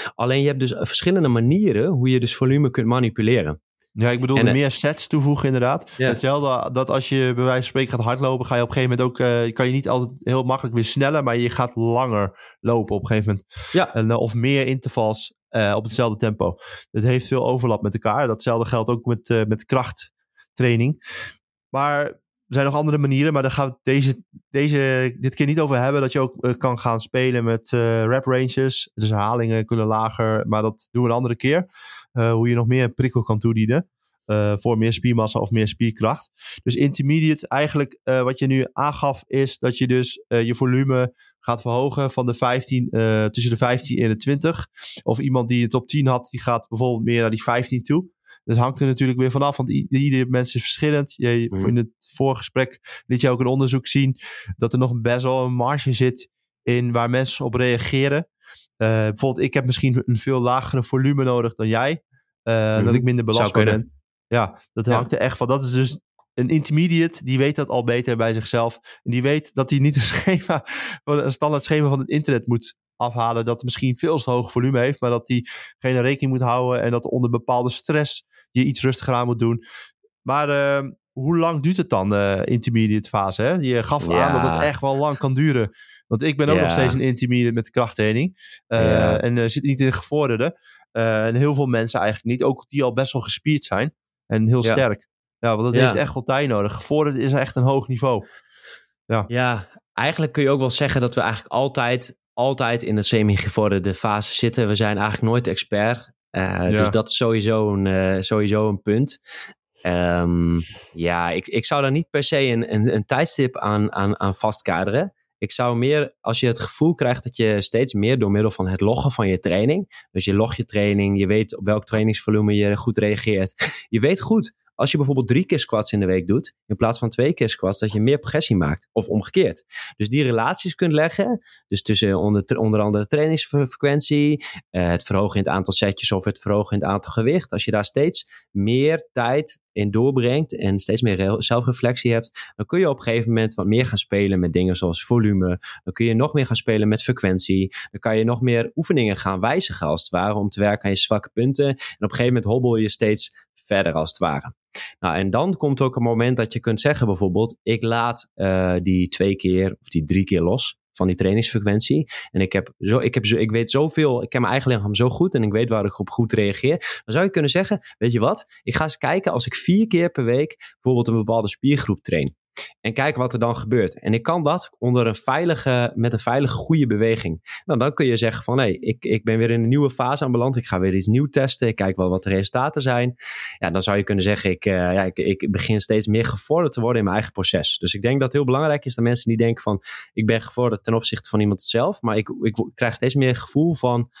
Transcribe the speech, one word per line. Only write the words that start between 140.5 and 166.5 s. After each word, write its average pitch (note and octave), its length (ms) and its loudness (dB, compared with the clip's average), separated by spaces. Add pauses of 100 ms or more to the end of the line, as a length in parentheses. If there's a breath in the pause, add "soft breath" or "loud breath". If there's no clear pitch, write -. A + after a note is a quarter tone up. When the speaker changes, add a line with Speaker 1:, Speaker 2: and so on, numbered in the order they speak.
Speaker 1:
en G2 220 0
steeds A2+ 220 0
meer A2 140 2
re-, F#2+ 260 0
zelfreflectie A#2+ 680 0
hebt, - 440 -4
dan G#2+ 100 -6
kun F3 140 -2
je F3+ 100 2
op C3 80 -2
een - 60 -16
gegeven A#2 240 0
moment A2 260 2
wat F#2+ 120 -2
meer A2+ 200 2
gaan A2 120 -4
spelen G2 420 0
met F2 140 0
dingen F2+ 220 2
zoals F2 300 -2
volume. G2+ 540 2 (240 loud breath)
Dan - 100 -8
kun A2+ 120 -2
je A#2 80 2
nog B2+ 200 0
meer C#3 120 0
gaan A#2 100 -2
spelen G#2+ 320 0
met G#2+ 160 0
frequentie. F#2+ 720 0 (160 loud breath)
Dan G#2 80 -14
kan A2 180 0
je A2 60 4
nog A2+ 180 0
meer A#2 340 0
oefeningen B2 420 0
gaan F#2+ 220 -2
wijzigen A#2+ 480 -2
als D#2 140 0
het - 80 -8
ware F#2+ 260 0
om G2+ 140 -2
te - 100 -8
werken G#2 260 0
aan G2+ 60 0
je F#2+ 60 0
zwakke - 360 0
punten. C3+ 340 0
En C3+ 60 0
op - 280 -14
een G#2 80 -2
gegeven B2 240 0
moment A#2 120 0
hobbel A#2+ 300 2
je G#2+ 140 0
steeds - 580 -2 (180)
verder F#2+ 280 0
als D#2+ 160 -2
het - 80 -6
ware. D2+ 360 -4 (460 loud breath)
Nou, E2 160 -2
en F#2+ 140 0
dan D3 280 0
komt C#3+ 240 0
ook C3 140 0
een A#2+ 80 -2
moment A#2+ 340 2
dat A2+ 160 -2
je A#2 60 -4
kunt A2 220 -2
zeggen C#3+ 260 2
bijvoorbeeld, G2 560 0
ik A2+ 200 -2
laat, A#2 500 -2
eh, F#2 480 0
die F2+ 260 2
twee G2 280 0
keer F#2 460 0
of - 60 -20
die D#2+ 180 -2
drie F#2 180 2
keer F2+ 180 0
los F2+ 360 -2 (140)
van F#2 160 0
die F2+ 80 2
trainingsfrequentie. G#2+ 960 0 (200 loud breath)
En F#2+ 100 -2
ik F#2+ 100 -2
heb - 280 -2
zo, G#2 200 0
ik A#2 140 -2
heb G#2 120 -2
zo, A2+ 120 2
ik A2 140 0
weet A2+ 200 -2
zoveel, D3 520 0
ik A#2 60 -8
ken B2+ 120 -2
mijn A2 120 0
eigen C3 180 0
lichaam G#2 240 0
zo A#2+ 140 4
goed F3 260 0
en A#2+ 80 2
ik G#2 80 2
weet A2+ 180 0
waar G#2+ 160 0
ik - 140 -6
op G2 100 -6
goed - 240 -2
reageer. A2+ 440 0 (280 loud breath)